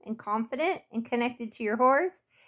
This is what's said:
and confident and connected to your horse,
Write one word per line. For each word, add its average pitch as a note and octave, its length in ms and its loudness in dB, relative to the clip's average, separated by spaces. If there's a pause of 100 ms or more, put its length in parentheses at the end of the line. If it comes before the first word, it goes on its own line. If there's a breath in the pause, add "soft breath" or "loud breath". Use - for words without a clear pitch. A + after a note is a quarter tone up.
and A3 140 -6
confident B3+ 640 -2 (100)
and A3+ 140 -4
connected A#3+ 460 -2
to - 120 -10
your G#3 120 0
horse, C4+ 460 4 (260 soft breath)